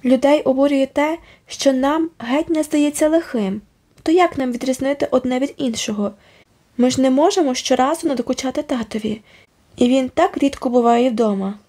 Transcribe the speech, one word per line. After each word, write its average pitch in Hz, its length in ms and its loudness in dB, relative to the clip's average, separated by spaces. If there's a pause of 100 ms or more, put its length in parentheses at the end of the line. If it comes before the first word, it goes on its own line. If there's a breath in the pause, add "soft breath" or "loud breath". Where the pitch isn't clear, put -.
«людей 269 380 4
обурює 269 440 2
те, 302 320 -2 (280 soft breath)
що - 260 0
нам 294 460 0
геть 285 320 -4
не 311 120 0
здається 294 460 0
лихим. 220 520 -2 (420)
То 320 100 0
як 339 260 2
нам 254 140 -4
відрізнити 269 580 -2
одне 254 280 0
від 277 180 -4
іншого? 208 540 -4 (640 soft breath)
Ми 247 140 4
ж 254 100 -2
не 262 100 4
можемо 302 440 2
щоразу 262 540 0
надокучати 254 540 -4
татові. 220 580 -6 (560 soft breath)
І 247 120 2
він 254 200 2
так 359 300 0
рідко 277 320 -2
буває 240 400 4
вдома». 208 440 -2 (140)